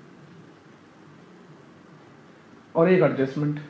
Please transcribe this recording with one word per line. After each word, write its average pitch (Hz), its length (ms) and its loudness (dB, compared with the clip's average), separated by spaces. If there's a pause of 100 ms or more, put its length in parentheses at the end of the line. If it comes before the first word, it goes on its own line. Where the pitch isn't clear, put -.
(2750)
और 165 140 2
एक 175 120 4
एडजस्टमेंट, 147 580 -2 (100)